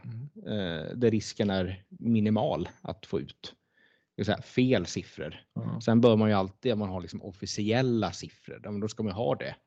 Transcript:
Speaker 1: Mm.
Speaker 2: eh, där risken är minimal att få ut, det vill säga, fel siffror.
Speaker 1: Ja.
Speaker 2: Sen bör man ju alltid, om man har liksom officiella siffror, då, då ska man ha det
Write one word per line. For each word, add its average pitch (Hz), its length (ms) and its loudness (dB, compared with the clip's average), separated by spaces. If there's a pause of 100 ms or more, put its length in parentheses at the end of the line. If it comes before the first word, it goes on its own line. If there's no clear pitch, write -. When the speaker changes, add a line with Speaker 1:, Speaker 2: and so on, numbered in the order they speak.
Speaker 1:
Mm. 117 180 -10 (240)
Speaker 2:
eh, 85 520 -4
där 120 140 4
risken 107 380 0
är 95 400 -2
minimal 110 800 0 (120)
att - 240 -10
få - 140 -4
ut, - 340 -14 (600)
det - 60 -6
vill 101 40 -4
säga, 101 160 -2
fel 127 440 2
siffror. - 500 -10 (180)
Speaker 1:
Ja. 113 280 -6
Speaker 2:
Sen 117 200 6
bör 117 140 10
man 107 140 6
ju 104 60 6
alltid, 98 380 0
om 104 60 -2
man 104 100 -2
har 92 120 -6
liksom 87 200 -12
officiella 107 880 0
siffror, - 520 -14
då, 104 160 -6
då 104 80 -4
ska 110 160 -8
man 101 100 -2
ha 120 220 -2
det - 200 -8 (120)